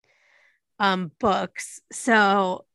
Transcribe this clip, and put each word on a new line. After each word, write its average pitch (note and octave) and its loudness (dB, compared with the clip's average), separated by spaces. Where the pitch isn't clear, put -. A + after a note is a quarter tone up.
um, F#3 0
books. F#3+ -4
So G3+ 2